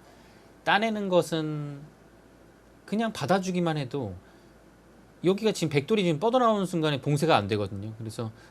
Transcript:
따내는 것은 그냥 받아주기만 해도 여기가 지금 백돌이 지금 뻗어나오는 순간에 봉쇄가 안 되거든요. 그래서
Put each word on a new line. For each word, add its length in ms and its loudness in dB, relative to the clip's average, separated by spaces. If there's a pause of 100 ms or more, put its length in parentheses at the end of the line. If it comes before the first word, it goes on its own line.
(640)
따내는 460 0
것은 720 0 (1040)
그냥 280 -2
받아주기만 640 0
해도 380 -6 (1080)
여기가 280 2
지금 200 0
백돌이 320 2
지금 160 2
뻗어나오는 460 2
순간에 360 0
봉쇄가 340 4
안 120 4
되거든요. 500 -4
그래서 340 -8 (200)